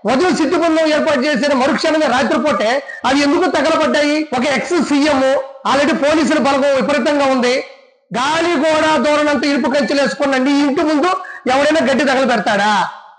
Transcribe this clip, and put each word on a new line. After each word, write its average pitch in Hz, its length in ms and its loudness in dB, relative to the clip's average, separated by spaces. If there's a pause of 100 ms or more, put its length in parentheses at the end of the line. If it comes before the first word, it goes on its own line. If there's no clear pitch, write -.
ఉదయం 269 320 2
సిట్టు 311 200 0
బృందం 320 360 2
ఏర్పాటు 294 280 0
చేసిన 285 340 0
మరుక్షణమే 302 520 0
రాత్రిపూటే 269 760 -2 (240)
అవి 277 160 2
ఎందుకు 311 280 2
తగలబడ్డాయి? 302 880 0
ఒక 254 100 -2
ఎక్స్ 285 420 -2
సీఎం 285 320 2 (540)
already 269 220 2
పోలీసుల 302 420 0
బలగం 269 380 2
విపరీతంగా 285 480 0
ఉంది, 262 400 0 (520)
గాలి 320 400 -2
కూడా 311 400 2
దూరనంత 294 480 0
ఇరుపు 285 260 0
కంచెలు 285 320 0
వేసుకున్న 269 340 -2
నీ 262 140 0
ఇంటి 285 320 0
ముందు 302 240 0 (440)
ఎవరైనా 285 420 2
గడ్డి 269 120 0
తగలబెడతాడా? 214 840 0 (300)